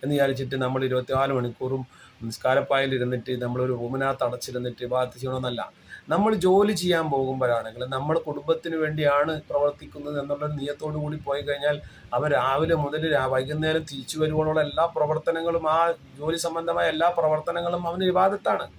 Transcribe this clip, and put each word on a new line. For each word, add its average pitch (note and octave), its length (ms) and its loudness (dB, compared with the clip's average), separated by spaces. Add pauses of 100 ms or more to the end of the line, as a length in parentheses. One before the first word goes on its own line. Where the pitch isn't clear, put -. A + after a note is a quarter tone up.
എന്ന് C#3+ 140 0
വിചാരിച്ചിട്ട് C3+ 480 0
നമ്മൾ C3 240 0
ഇരുപത്തിനാല് C3 500 0
മണിക്കൂറും B2+ 440 -2 (440)
നിസ്കാരപ്പായിൽ C3+ 720 2
ഇരുന്നിട്ട് B2 360 -2 (100)
നമ്മളൊരു B2+ 380 -2
റൂമിനകത്ത് C3 440 -2
അടച്ചിരുന്നിട്ട് B2 640 -6
ഇബാദത്ത് B2+ 340 0
ചെയ്യണമെന്നല്ല. B2+ 400 -4 (500)
നമ്മൾ G3+ 200 4 (140)
ജോലി G3+ 360 6
ചെയ്യാൻ E3+ 320 2
പോകുമ്പോഴാണെങ്കിൽ B2 720 0 (120)
നമ്മൾ D3+ 200 0 (120)
കുടുംബത്തിന് D#3+ 560 -2
വേണ്ടിയാണ് D3+ 500 2 (160)
പ്രവർത്തിക്കുന്നത് D3 720 -2
എന്നുള്ളൊരു D3 380 -4
നിയത്തോടു D3 440 -6
കൂടി D3+ 140 -6 (100)
പോയി C#3 200 -2
കഴിഞ്ഞാൽ C#3+ 280 0 (420)
അവൻ D3 200 0
രാവിലെ C#3+ 460 2
മുതൽ D3 180 -2 (140)
രാ-, C3 180 2
വൈകുന്നേരം D#3 560 0
തിരിച്ചു C3+ 320 -10
വരുവോളം D#3 440 2
എല്ലാ D3 200 0 (100)
പ്രവർത്തനങ്ങളും, E3 680 0 (120)
ആ - 20 4 (400)
ജോലി E3 260 -2
സംബന്ധമായ E3+ 480 0
എല്ലാ E3 160 4 (100)
പ്രവർത്തനങ്ങളും E3+ 680 0
അവന് F#3 240 0
ഇബാദത്താണ്. G3 540 2 (120)